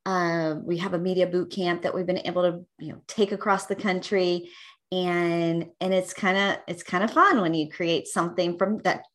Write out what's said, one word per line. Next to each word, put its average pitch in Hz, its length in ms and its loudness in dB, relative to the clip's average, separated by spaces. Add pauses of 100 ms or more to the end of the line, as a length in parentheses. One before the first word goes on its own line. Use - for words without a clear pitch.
Uh, 170 580 0
we 170 160 -2
have 190 140 -4
a 175 60 -2
media 180 300 2
boot 180 240 -2
camp 175 300 -2
that - 120 -2
we've 185 120 -2
been 180 200 -2
able 175 160 0
to, 175 240 0 (180)
you 151 80 -10
know, - 140 -16
take 202 240 0
across 196 360 0
the 196 100 -4
country. 180 720 0 (400)
And, 170 800 0 (100)
and 190 140 0
it's 185 180 0
kinda, 196 460 2 (100)
it's 170 140 -8
kinda 190 260 0
fun 320 320 6
when 165 140 2
you 151 160 -2
create 170 380 -2
something 170 500 -2
from, 202 200 0
that - 360 -2